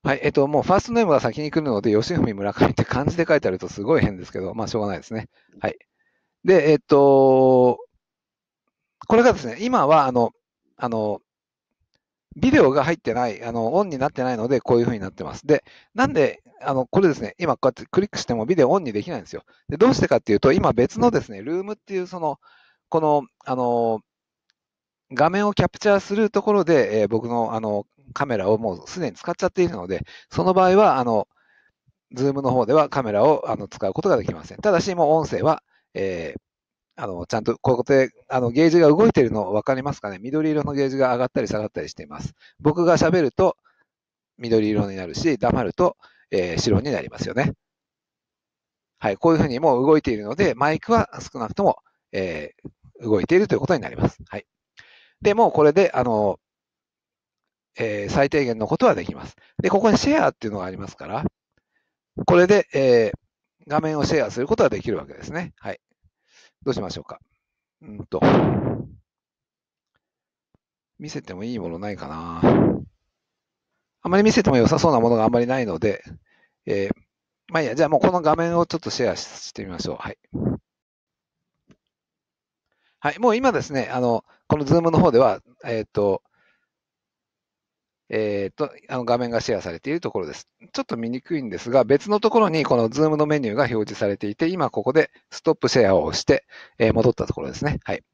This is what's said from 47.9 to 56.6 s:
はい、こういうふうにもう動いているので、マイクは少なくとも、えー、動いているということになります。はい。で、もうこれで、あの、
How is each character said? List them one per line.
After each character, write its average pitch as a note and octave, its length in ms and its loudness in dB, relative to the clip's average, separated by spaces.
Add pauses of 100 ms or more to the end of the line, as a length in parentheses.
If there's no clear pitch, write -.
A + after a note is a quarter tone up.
は A2 120 -2
い、 G2 60 -4
こ E3 140 2
う - 20 4
い D#3+ 40 4
う - 20 0
ふ D3+ 80 2
う - 20 -4
に B2 120 -4
も C3+ 220 2
う C#3 40 2
動 D#3 100 6
い D3 60 0
て C#3 80 -4
い A2 80 -2
る G#2 60 -12
の A2 100 -8
で、 E3 200 0
マ C#3+ 180 0
イ D#3+ 80 -4
ク A3 120 -4
は A3+ 160 2 (120)
少 - 180 -16
な A2 100 -8
く - 60 -12
と G3 100 -2
も、 D#3 140 0 (340)
え E2+ 380 -6 (500)
ー、 A#2+ 80 -10
動 G#2+ 120 2
い - 40 -4
て E3 100 0
い F#3 40 6
る G3+ 100 2
と - 60 0
い - 20 0
う - 40 -2
こ C3+ 60 -4
と F3+ 80 0
に C3 60 -2
な E2+ 80 -12
り A#1+ 80 -14
ま - 120 0
す。 - 100 -6 (100)
は - 80 -14
い。 G2+ 100 -14 (760)
で、 G#3 120 2
も A3 140 4
う - 40 0
こ D3+ 120 4
れ D3 80 6
で、 F3+ 200 4
あ B2 120 -2
の、 G#2 340 0 (1400)